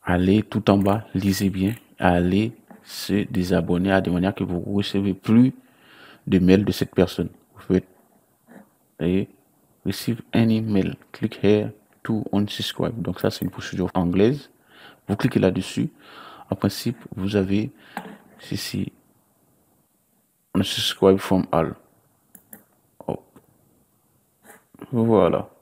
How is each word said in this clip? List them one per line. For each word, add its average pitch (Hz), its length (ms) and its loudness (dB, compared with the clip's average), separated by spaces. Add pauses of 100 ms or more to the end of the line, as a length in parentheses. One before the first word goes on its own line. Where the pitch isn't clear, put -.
allez 92 380 2
tout - 260 -2
en 101 100 6
bas, 101 360 0
lisez 98 340 0
bien, 95 260 -2 (240)
allez 90 540 2 (300)
se - 480 -4
désabonner 90 640 0
à 95 80 4
de 87 100 -2
manière 90 240 0
que - 80 -6
vous 90 160 -4
ne 101 180 -6
recevez 98 380 -2
plus 123 400 4 (720)
de 95 140 2
mails 92 240 6
de 98 80 -2
cette - 200 -6
personne. 87 360 0 (260)
Vous - 200 -4
faites, 92 120 0 (1120)
voyez, 92 300 -2 (580)
receive 113 340 -6 (140)
an 113 140 2
email, 110 480 0 (160)
click - 320 -6
here 104 260 2 (320)
to 110 300 -4
unsubscribe. - 680 -4
Donc - 200 -6
ça, 101 100 2
c'est - 140 -8
une - 80 -4
procédure - 420 -6
anglaise. 92 560 0 (560)
Vous 98 80 0
cliquez 117 240 0
là-dessus. 92 520 0 (600)
En - 60 -2
principe, 117 400 -4 (180)
vous 101 220 -4
avez 101 340 0 (680)
ceci. - 520 -8 (1600)
Unsubscribe - 640 2
from - 340 0
all. 78 240 0 (1300)
Hop. - 180 -8 (1700)
Voilà. 113 580 4 (140)